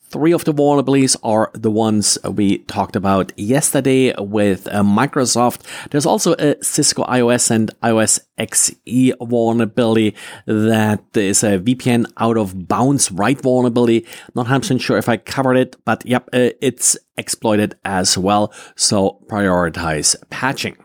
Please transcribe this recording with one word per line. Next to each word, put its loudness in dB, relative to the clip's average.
Three 0
of 0
the 0
vulnerabilities 2
are 0
the -2
ones 0
we 0
talked -6
about 0
yesterday 0
with, 0
uh, 0
Microsoft. 0
There's 0
also 2
a 0
Cisco -2
I 0
O 2
S 0
and 2
I 0
O 2
S 0
X -2
E 2
vulnerability 0
that 2
is 0
a 2
V 0
P -2
N 2
out 0
of -4
bounds 0
write 0
vulnerability. 2
Not -4
hundred 2
percent -2
sure 0
if -2
I 2
covered -2
it, 0
but -2
yep, -2
uh, 2
it's -2
exploited -2
as -2
well. 0
So 0
prioritize -2
patching. -6